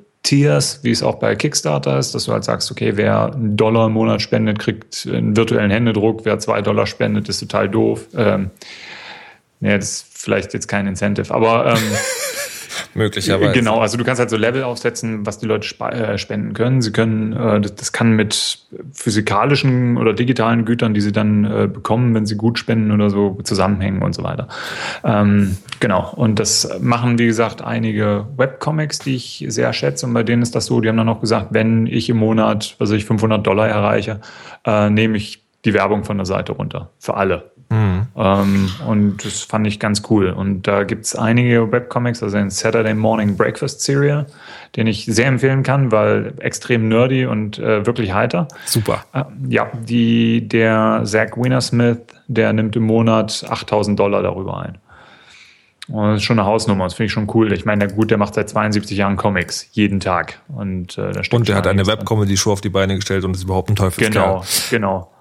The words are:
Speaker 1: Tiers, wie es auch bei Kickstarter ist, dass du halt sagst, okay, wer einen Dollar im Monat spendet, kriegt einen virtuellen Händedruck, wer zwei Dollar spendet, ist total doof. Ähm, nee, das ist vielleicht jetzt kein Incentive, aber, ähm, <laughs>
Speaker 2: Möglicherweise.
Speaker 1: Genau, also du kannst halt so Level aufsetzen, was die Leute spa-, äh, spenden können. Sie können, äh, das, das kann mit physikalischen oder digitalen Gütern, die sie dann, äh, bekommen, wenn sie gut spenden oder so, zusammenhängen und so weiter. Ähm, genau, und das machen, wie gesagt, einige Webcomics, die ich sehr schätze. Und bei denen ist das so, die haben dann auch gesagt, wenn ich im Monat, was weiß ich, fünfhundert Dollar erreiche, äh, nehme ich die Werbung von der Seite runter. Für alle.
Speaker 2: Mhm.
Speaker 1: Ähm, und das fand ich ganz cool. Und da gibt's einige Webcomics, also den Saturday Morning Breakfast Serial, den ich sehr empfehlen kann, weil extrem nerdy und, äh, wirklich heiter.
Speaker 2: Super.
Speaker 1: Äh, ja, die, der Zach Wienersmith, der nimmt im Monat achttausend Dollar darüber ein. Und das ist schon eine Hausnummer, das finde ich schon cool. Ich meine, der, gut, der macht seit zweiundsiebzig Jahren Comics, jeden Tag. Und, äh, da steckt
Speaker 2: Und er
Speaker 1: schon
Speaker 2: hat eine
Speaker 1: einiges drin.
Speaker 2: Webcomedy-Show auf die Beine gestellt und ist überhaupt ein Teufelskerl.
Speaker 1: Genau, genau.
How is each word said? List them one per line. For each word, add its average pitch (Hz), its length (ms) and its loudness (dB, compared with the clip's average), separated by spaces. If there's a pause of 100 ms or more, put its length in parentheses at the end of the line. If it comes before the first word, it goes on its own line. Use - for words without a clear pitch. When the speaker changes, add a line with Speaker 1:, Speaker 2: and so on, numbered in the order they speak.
(220)
Speaker 1:
Tiers, 143 600 2
wie 117 80 0
es 117 140 0
auch - 160 0
bei 110 160 2
Kickstarter 143 640 0
ist, 127 120 -4
dass 117 120 -4
du - 80 -2
halt 110 100 0
sagst, - 300 -4
okay, 113 240 -2
wer 107 360 2
einen 110 240 -2
Dollar 113 300 4
im 110 60 2
Monat 110 280 2
spendet, 110 380 0
kriegt - 500 -6
einen 113 280 0
virtuellen 113 340 2
Händedruck, 110 540 2
wer 107 160 0
zwei 107 220 -2
Dollar 104 260 0
spendet, 104 400 -2
ist 98 100 -6
total 104 300 -2
doof. 110 380 0 (100)
Ähm, 101 340 -2 (1080)
nee, 101 180 2
das 98 100 -6
ist - 300 -12
vielleicht 101 340 -2
jetzt - 140 -6
kein 101 220 -2
Incentive, 101 440 -2
aber, 113 420 4
ähm, 113 40 4
<laughs> 110 40 0 (1120)
Speaker 2:
Möglicherweise. 101 580 0
Speaker 1:
Genau, 113 280 2
also 110 180 0
du 120 60 -2
kannst 123 160 0
halt 120 100 0
so 113 80 0
Level 123 240 0
aufsetzen, 117 640 -4
was 104 120 -6
die - 80 -8
Leute 107 220 -2
spa-, - 220 -6
äh, 107 280 -2
spenden 107 360 -6
können. 127 260 2
Sie 107 120 0
können, 110 420 0
äh, 110 260 2
das, 104 140 -2
das - 180 -8
kann 117 200 4
mit 107 460 0 (360)
physikalischen 120 1040 2
oder 110 160 2
digitalen 117 500 2
Gütern, 117 300 0
die 104 80 0
sie 104 100 0
dann, 107 320 2
äh, 104 220 2
bekommen, 113 480 0
wenn 110 120 2
sie 107 100 -2
gut 113 220 0
spenden 110 340 2
oder 104 180 4
so, 98 340 0
zusammenhängen 95 580 0
und 92 120 0
so - 80 -8
weiter. - 260 -6 (560)
Ähm, 101 540 2 (220)
genau, 92 360 0
und 110 220 2
das - 300 0 (120)
machen, 120 380 2
wie 117 80 4
gesagt, 113 360 0
einige 107 640 -2 (100)
Webcomics, 151 640 -2
die 135 160 -4
ich - 320 -12
sehr 120 260 0
schätze. 139 320 -4
Und 120 80 -2
bei 117 80 2
denen 120 200 2
ist 117 120 -2
das 117 120 -2
so, 120 140 2
die 110 80 2
haben 113 80 2
dann 113 120 2
auch 110 120 -2
gesagt, 107 300 0
wenn 113 360 2
ich 113 220 -2
im 123 80 2
Monat, 110 600 2
was 104 120 0
weiß 107 60 2
ich, 104 80 0
fünfhundert 110 420 0
Dollar 104 220 2
erreiche, 107 520 0 (440)
äh, 104 260 4
nehme 110 280 2
ich - 240 -10 (220)
die 104 100 2
Werbung 101 300 2
von 104 120 -4
der 95 100 -4
Seite 95 260 -2
runter. 98 460 -8
Für - 160 -4
alle. 95 360 -2 (180)
Speaker 2:
Mhm. 104 380 2 (100)
Speaker 1:
Ähm, 98 540 2 (160)
und 104 380 0
das 104 180 -8
fand 107 240 -2
ich 104 140 -4
ganz 104 280 0
cool. 101 220 4
Und 95 380 -4
da 101 160 2
gibt's 107 320 -6
einige 117 560 2
Webcomics, 120 500 -2
also 101 140 -2
den 101 140 0
Saturday 110 440 0
Morning 107 420 2
Breakfast - 440 -2
Serial, 143 460 0 (500)
den 113 100 0
ich 110 200 -2
sehr 117 200 2
empfehlen 135 380 2
kann, 135 260 2
weil 107 480 2
extrem 120 500 -2
nerdy 127 380 2
und, 107 320 -4
äh, 110 260 0
wirklich 117 300 0
heiter. 147 320 0 (200)
Speaker 2:
Super. - 460 -2
Speaker 1:
Äh, 139 120 -4 (240)
ja, 110 200 2 (200)
die, 117 580 2
der 110 600 2
Zach 110 300 0
Wienersmith, 120 640 2 (300)
der 110 240 2
nimmt 107 240 0
im 113 80 2
Monat 110 640 2
achttausend 104 480 0
Dollar 101 240 2
darüber 95 380 -4
ein. 92 180 -10 (1120)
Und 104 220 0
das 107 80 2
ist 104 40 -2
schon 113 160 2
eine 98 80 2
Hausnummer, 104 380 0
das 90 100 -4
finde 113 120 -2
ich 98 60 -2
schon 107 220 -2
cool. 110 180 4
Ich 92 120 -2
meine, 104 240 0
der, 95 80 -8
gut, 107 160 2
der 107 60 4
macht 101 160 -2
seit 104 140 -2
zweiundsiebzig 104 500 -2
Jahren 98 180 0
Comics, 95 560 -2
jeden 101 260 2
Tag. 87 400 -2 (160)
Und, 95 440 -8
äh, 101 120 -4
da 98 140 -6
steckt - 100 -2
Speaker 2:
Und 117 140 4
er 104 60 4
Speaker 1:
schon - 20 2
Speaker 2:
hat 98 100 2
eine 92 40 4 (100)
Speaker 1:
einiges 95 80 2
drin. 107 100 2
Speaker 2:
Webcomedy-Show 101 540 2
auf 98 80 -2
die 101 100 -4
Beine 98 240 0
gestellt 95 300 -2
und 92 100 -2
ist 92 80 -6
überhaupt 92 280 -2
ein 101 60 2
Teufelskerl. 101 360 2
Speaker 1:
Genau, 95 320 2 (260)
genau. 98 400 -2 (100)